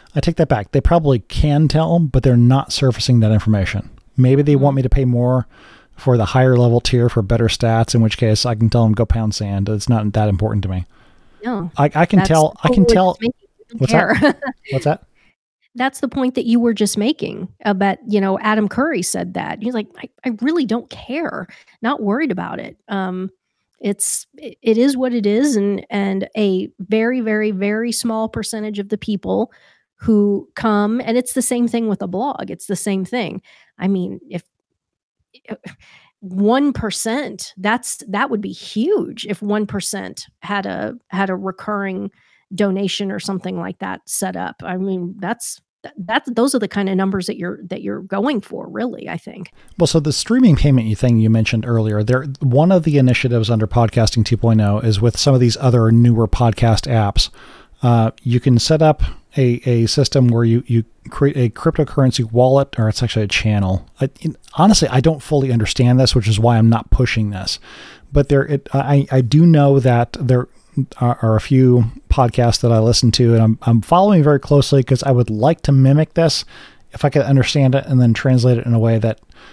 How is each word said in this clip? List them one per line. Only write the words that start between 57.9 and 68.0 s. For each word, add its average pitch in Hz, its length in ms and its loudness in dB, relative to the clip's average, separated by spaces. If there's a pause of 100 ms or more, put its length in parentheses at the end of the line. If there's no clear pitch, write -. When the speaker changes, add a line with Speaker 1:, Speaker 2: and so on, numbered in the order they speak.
Speaker 1:
you 120 160 0
can 123 200 2
set 156 220 0
up 156 220 4 (340)
a, 123 320 2
a 117 180 2
system 131 420 2
where 117 160 2
you, 117 220 2
you 113 180 0 (260)
create 139 260 0
a 123 120 0
cryptocurrency 131 800 -2
wallet, 131 480 2
or 110 100 0
it's - 140 -4
actually 110 220 -2
a 101 40 -4
channel. 101 600 -2 (120)
I, 135 80 0 (120)
in, - 160 -8 (180)
honestly, 180 340 4
I 131 120 2
don't 151 220 0
fully 135 280 0
understand 123 480 2
this, 131 160 2
which 107 140 0
is 104 100 2
why 113 200 2
I'm 113 100 6
not 113 220 0
pushing 110 400 0
this. 95 280 -8 (540)